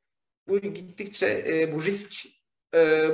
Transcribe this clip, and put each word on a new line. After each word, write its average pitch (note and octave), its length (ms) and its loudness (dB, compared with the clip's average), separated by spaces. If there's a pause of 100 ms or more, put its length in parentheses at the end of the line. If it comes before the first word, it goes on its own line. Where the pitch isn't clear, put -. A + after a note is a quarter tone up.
(480)
Bu G3 100 0
gittikçe, G3 880 -4
e, D#3+ 260 0
bu D#3 80 -6
risk, G3+ 300 -2 (640)
e, D#3 400 6